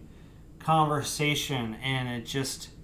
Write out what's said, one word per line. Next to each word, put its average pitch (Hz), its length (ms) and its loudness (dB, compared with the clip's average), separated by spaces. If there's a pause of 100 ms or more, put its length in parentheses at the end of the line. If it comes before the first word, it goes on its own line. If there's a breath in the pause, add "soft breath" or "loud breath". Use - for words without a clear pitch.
(580 soft breath)
conversation 147 1200 2
and 131 260 0
it 120 160 -4
just - 440 -2 (160)